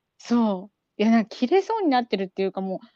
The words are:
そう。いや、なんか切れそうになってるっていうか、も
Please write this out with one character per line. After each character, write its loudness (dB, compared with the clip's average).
そ -2
う。 -10
い 2
や、 4
な 4
ん -2
か -8
切 -4
れ 4
そ -4
う -2
に 2
な 2
っ -8
て -4
る -4
っ -12
て -6
い 0
う -4
か、 -8
も -6